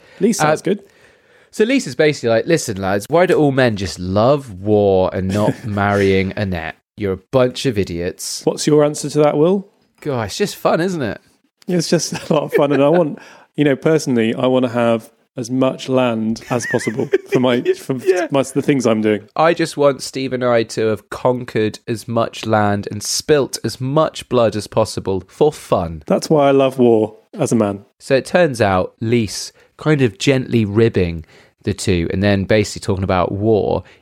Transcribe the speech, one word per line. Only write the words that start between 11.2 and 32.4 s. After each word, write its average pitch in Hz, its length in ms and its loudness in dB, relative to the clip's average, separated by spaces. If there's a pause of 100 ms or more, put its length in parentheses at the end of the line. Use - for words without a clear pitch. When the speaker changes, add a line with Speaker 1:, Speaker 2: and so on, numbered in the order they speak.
Speaker 1:
It's 175 220 -2
just - 220 0
<laughs> - 180 -8
a 170 40 2
lot 143 100 0
of - 100 -8
fun. 143 180 2
And 135 100 2
I 143 60 4
want, 165 300 2 (360)
you 147 100 2
know, 139 120 2
personally, 127 580 0
I 127 120 -2
wanna 127 240 2
have 117 420 0 (240)
as 123 140 -8
much 131 380 -2
land 113 640 0
as 120 160 -2
possible 117 400 -2 (260)
for 147 80 2
my, 123 220 2
Speaker 2:
<laughs> 370 140 0
Speaker 1:
for 135 200 -8
Speaker 2:
Yeah. 349 340 0
Speaker 1:
my, 139 120 2
the - 200 -6
things 131 240 0
I'm 110 160 2
doing. 107 340 0
Speaker 2:
I 165 180 4
just 165 220 -6
want 143 260 2
Steve 131 300 -8
and 127 120 -4
I 120 200 2
to 110 220 -2
have 107 240 -4
conquered 120 760 -2
as 117 220 -8
much 117 360 -4
land 104 460 0
and 104 120 -10
spilt - 600 -2
as - 160 -6
much 147 480 -2
blood 113 280 2
as 104 100 -6
possible 98 600 -2
for 151 240 2
fun. 82 540 -4
Speaker 1:
That's - 220 -2
why 143 200 4
I - 20 4
love 135 280 2
war 113 380 4 (180)
as 156 180 -2
a 123 40 2
man. 101 280 0 (140)
Speaker 2:
So - 180 -4
it 123 100 -2
turns 156 340 0
out 95 400 0
Lise 113 520 -2 (260)
kind 151 240 0
of 110 160 0
gently 120 480 0
ribbing 98 580 0 (380)
the 104 100 -2
two 87 400 0
and 95 100 -2
then 101 220 2